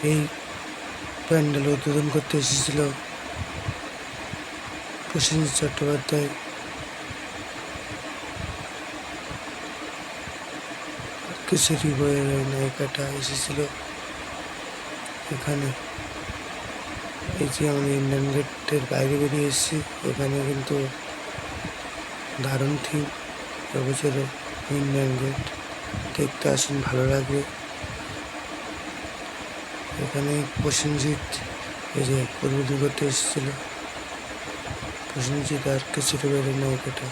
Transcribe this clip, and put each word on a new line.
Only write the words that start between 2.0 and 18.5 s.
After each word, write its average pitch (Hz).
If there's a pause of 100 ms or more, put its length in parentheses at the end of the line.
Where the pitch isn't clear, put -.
করতে 151
এসেছিল 139 (2250)
প্রসেনজিৎ 156
চট্টোপাধ্যায়, 147 (4000)
কেশরী 156
বইয়ের 139
নায়িকাটা 135 (160)
এসেছিল 139 (1800)
এখানে। 143 (1700)
এই 143
যে - (100)
আমরা 139 (100)
ইন্ডিয়ান 135
গেটের 143 (100)